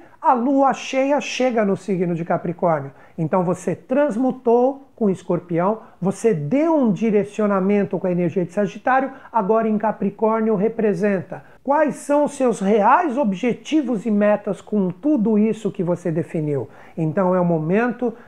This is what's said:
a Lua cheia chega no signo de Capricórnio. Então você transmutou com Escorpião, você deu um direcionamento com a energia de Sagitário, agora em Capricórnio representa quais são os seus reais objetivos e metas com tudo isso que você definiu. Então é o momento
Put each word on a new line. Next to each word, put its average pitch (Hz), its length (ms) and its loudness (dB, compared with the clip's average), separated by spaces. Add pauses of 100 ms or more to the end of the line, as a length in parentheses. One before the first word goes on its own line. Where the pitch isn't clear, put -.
(220)
a 311 120 4
Lua 269 400 2
cheia 269 480 -2
chega 240 440 0
no 196 120 0
signo 180 360 -2
de 170 120 -6
Capricórnio. 165 640 -2 (260)
Então 175 260 0
você 175 320 -2
transmutou 254 1200 0
com 214 140 0
Escorpião, 175 680 -2 (220)
você 196 320 0
deu 262 420 0
um 254 160 2
direcionamento 202 1080 0
com 175 100 -4
a 180 40 0
energia 175 340 0
de 170 60 -10
Sagitário, 262 600 -2 (200)
agora 226 360 2
em 214 100 0
Capricórnio 214 800 0
representa 202 880 -2 (200)
quais 285 320 2
são 294 300 0
os 285 80 -4
seus 247 260 0
reais 226 580 4
objetivos 247 880 -2
e 233 60 -2
metas 208 480 0
com 196 300 -2
tudo 226 480 2
isso 214 340 0
que - 120 -4
você 175 280 -2
definiu. 151 580 -2 (280)
Então 180 360 0
é 185 60 2
o 180 60 2
momento 208 680 -2 (140)